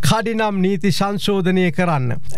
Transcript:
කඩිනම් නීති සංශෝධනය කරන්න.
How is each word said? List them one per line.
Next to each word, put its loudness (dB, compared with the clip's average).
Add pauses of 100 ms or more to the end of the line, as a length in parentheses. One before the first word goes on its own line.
කඩිනම් 0
නීති 0
සංශෝධනය 0 (120)
කරන්න. 0 (240)